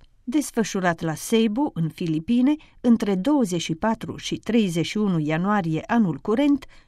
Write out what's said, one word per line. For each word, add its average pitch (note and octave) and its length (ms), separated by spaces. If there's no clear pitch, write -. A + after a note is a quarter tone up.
desfășurat G#3 760
la E3 140
Cebu, A3+ 460
în E3 140
Filipine, F#3+ 640
între A3 340
douăzeci F#3 460
și D#3+ 140
patru G3 420
și - 200
treizeci F#3 500
și - 100
unu G3+ 220
ianuarie D#3+ 680
anul G3+ 360
curent. C#4 420